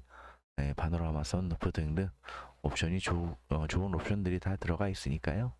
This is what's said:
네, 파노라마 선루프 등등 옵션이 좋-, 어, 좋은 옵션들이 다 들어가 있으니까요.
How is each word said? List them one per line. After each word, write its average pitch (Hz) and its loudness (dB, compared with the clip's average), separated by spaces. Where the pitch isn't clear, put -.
네, 69 2
파노라마 80 2
선루프 90 0
등등 82 0
옵션이 82 0
좋-, 85 0
어, 78 0
좋은 90 2
옵션들이 90 0
다 95 0
들어가 87 0
있으니까요. 95 0